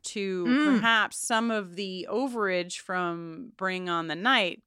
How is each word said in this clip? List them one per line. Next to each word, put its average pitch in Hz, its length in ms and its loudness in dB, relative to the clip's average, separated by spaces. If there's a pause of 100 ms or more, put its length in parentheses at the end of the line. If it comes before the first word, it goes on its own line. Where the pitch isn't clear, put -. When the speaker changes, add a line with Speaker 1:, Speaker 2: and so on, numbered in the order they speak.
Speaker 1:
to 190 460 -4
Speaker 2:
Mm. 277 180 4 (140)
Speaker 1:
perhaps 220 380 2
some 233 340 0
of 190 240 -4
the 185 340 -6
overage 202 720 -2
from 170 760 -6
Bring 185 320 -4
On 170 200 0
the 151 80 -2
Night 208 500 2